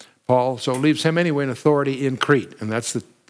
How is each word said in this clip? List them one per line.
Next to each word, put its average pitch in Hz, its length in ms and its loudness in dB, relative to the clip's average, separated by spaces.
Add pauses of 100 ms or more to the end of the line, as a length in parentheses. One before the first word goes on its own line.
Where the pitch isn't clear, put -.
(280)
Paul 127 300 2
so 127 160 -4
leaves 147 300 0
him 160 140 0
anyway 151 280 0
in 135 40 -4
authority 139 560 0
in 131 120 -2
Crete, - 420 0
and 107 100 -6
that's 113 220 -4
the 117 100 -4 (280)